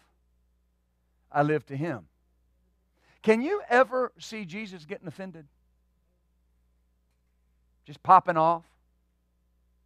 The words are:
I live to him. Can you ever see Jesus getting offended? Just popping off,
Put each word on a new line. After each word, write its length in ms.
I 100
live 240
to 100
him. 300
Can 160
you 300
ever 480
see 260
Jesus 400
getting 240
offended? 380
Just 160
popping 340
off, 280